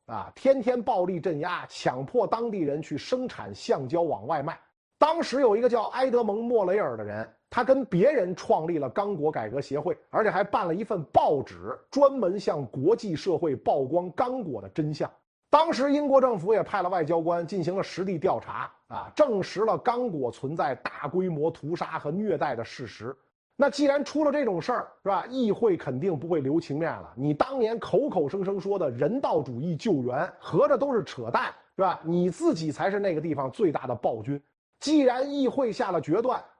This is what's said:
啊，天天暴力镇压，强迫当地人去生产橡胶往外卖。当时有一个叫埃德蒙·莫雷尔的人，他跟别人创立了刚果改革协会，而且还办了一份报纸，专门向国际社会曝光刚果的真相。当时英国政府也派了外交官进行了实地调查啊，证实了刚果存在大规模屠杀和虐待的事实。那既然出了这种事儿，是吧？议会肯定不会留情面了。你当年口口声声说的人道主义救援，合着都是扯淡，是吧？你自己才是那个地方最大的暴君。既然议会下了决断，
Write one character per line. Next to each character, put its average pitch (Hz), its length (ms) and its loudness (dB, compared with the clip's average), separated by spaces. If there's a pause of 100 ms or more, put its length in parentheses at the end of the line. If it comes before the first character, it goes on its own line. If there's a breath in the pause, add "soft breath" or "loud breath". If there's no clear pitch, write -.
啊， 107 260 -8
天 269 260 4
天 240 220 0
暴 196 240 2
力 180 140 -2
镇 151 200 -2
压， 170 300 -4
强 135 340 -2
迫 208 220 2
当 233 240 0
地 202 120 -2
人 147 200 0
去 - 160 -6
生 254 320 -4
产 - 240 -12
橡 135 340 -2
胶 165 140 2
往 117 240 -2
外 151 160 0
卖。 156 180 -6 (380)
当 320 240 4
时 254 180 -4
有 226 160 4
一 233 60 0
个 247 80 2
叫 220 200 0
埃 262 200 -2
德 233 140 2
蒙· 208 180 -4
莫 233 240 0
雷 190 140 0
尔 131 180 -4
的 107 60 -8
人， 104 260 -8 (180)
他 240 160 -2
跟 269 220 4
别 202 260 4
人 185 240 0
创 165 320 0
立 170 120 0
了 131 100 -2
刚 202 260 -2
果 151 160 0
改 123 160 -4
革 131 140 -4
协 139 180 -4
会， 156 160 -2 (140)
而 196 140 2
且 202 80 2
还 190 120 2
办 220 220 -2
了 165 80 -2
一 202 100 -2
份 190 220 -4
报 170 380 2
纸， 92 340 -10 (140)
专 277 200 6
门 208 280 -2
向 156 260 -2
国 151 300 2
际 208 200 -2
社 165 220 0
会 147 180 -2
曝 151 300 0
光 175 280 -2
刚 254 300 -2
果 127 160 -6
的 95 100 -12
真 151 220 -2
相。 151 160 -4 (440)
当 320 200 6
时 277 220 2
英 294 140 2
国 269 120 8
政 247 200 4
府 196 140 0
也 185 100 4
派 196 180 -2
了 180 80 0
外 180 140 2
交 165 180 2
官 170 240 0
进 185 180 -2
行 180 140 -2
了 180 60 0
实 - 200 -6
地 190 140 -2
调 127 220 2
查 123 320 -8 (160)
啊， 104 280 -10
证 233 280 4
实 196 200 -4
了 202 140 2
刚 240 320 0
果 131 220 -4
存 143 240 -8
在 156 200 0
大 - 320 -8
规 185 220 0
模 151 220 0
屠 151 240 -6
杀 160 240 -6
和 147 100 -6
虐 190 260 -2
待 143 200 -2
的 113 100 -6
事 127 220 -12
实。 113 280 -12 (460)
那 277 80 6
既 285 140 0
然 285 220 4
出 302 180 0
了 285 80 4
这 285 140 0
种 180 160 0
事 240 100 -2
儿， - 160 -2 (160)
是 196 60 -2
吧？ 185 200 0
议 247 220 2
会 202 240 2
肯 131 240 -4
定 170 180 0
不 160 120 -8
会 170 100 2
留 143 220 0
情 143 180 -4
面 160 100 0
了。 95 240 -8
你 143 200 0
当 269 260 0
年 226 180 0
口 175 300 2
口 160 220 0
声 196 120 -4
声 196 160 -2
说 190 220 -2
的 156 120 0
人 151 280 0
道 226 220 0
主 123 180 -8
义 165 160 -4
救 156 280 2
援， 139 360 -2
合 208 260 2
着 285 120 4
都 277 160 0
是 196 100 0
扯 117 260 -10
淡， 240 180 0 (280)
是 185 60 -2
吧？ 180 220 2
你 175 260 2
自 302 240 2
己 160 180 -4
才 170 180 0
是 202 100 0
那 196 140 0
个 156 60 -2
地 156 160 -2
方 135 160 -4
最 196 180 2
大 135 160 -2
的 123 80 -2
暴 117 280 -2
君。 139 200 -4 (380)
既 294 220 4
然 254 280 4
议 285 160 0
会 240 280 0
下 202 180 -2
了 170 80 2
决 165 220 2
断， 240 200 0 (180)